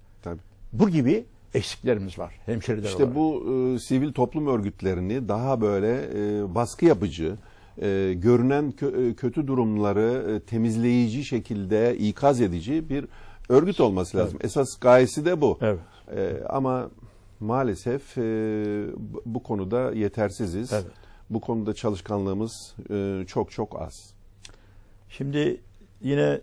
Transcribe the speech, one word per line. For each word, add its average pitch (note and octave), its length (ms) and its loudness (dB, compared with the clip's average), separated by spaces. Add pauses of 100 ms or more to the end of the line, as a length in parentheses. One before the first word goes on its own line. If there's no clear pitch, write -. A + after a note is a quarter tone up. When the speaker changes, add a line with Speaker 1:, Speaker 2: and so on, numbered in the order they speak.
(240)
Speaker 1:
Tabii. E2+ 160 -8 (340)
Speaker 2:
Bu F#3+ 160 6
gibi E3 360 2 (280)
eksiklerimiz G#2 680 -2
var F2 140 -10 (120)
hemşeriler G#2+ 440 -4
Speaker 1:
İşte F#2+ 140 0
Speaker 2:
olarak. B2+ 120 2
Speaker 1:
bu, D#3 280 0 (320)
e, A#2 40 -2
sivil C3 340 0
toplum C#3+ 340 0
örgütlerini G2+ 800 -2
daha A#2 340 0
böyle, G#2+ 400 2 (120)
e, G#2 420 -2
baskı A#2 300 0
yapıcı, F2+ 500 2 (460)
e, G2 360 0
görünen B2 540 4
kö-, B2+ 380 0
e, A2+ 40 0
kötü C3 340 -2
durumları, A2 880 2
e, G2+ 40 -2
temizleyici A#2 840 2
şekilde A2 760 0
ikaz A#2+ 440 2
edici G#2+ 480 -2
bir C3+ 160 -4 (440)
örgüt D#3 300 6
olması F#2+ 380 2
lazım. F2 240 0
Speaker 2:
Evet. - 40 -2
Speaker 1:
Esas C3 340 -2
gayesi B2+ 460 6
de E3+ 160 0
bu. A#2 200 4
Speaker 2:
Evet. G#2 180 2 (360)
Speaker 1:
E, F#2 340 -4
ama C3 400 -2 (500)
maalesef, A#2+ 760 -2
e, B2+ 40 0 (760)
bu, G#2+ 280 -12
bu A#2+ 180 -6
konuda A2 480 -2
yetersiziz. G#2 840 -2
Speaker 2:
Evet. G2+ 120 -2 (440)
Speaker 1:
Bu A2 120 -4
konuda A2 320 -2
çalışkanlığımız, G2+ 1000 -4 (140)
e, G2 380 -2
çok - 240 -4
çok - 300 -8
az. - 320 -14 (960)
Speaker 2:
Şimdi C#3+ 520 -2 (400)
yine C#3+ 420 2